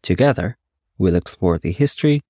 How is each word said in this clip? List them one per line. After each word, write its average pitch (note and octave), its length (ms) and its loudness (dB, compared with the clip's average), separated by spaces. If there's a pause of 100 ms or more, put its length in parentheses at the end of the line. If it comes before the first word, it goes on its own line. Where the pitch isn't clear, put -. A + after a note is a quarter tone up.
Together, C#3 560 0 (400)
we'll F2+ 200 2
explore F2 420 -2
the - 140 -6
history D3 580 0